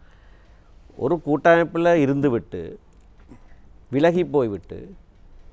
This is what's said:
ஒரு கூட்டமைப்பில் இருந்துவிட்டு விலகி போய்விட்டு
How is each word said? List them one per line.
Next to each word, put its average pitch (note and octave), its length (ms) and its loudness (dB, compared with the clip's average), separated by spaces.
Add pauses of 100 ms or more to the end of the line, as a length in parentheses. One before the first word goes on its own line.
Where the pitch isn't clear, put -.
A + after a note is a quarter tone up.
(960)
ஒரு D3+ 260 -4
கூட்டமைப்பில் E3+ 640 2
இருந்துவிட்டு C3+ 920 0 (1120)
விலகி E3 340 2
போய்விட்டு A#2 680 -4 (580)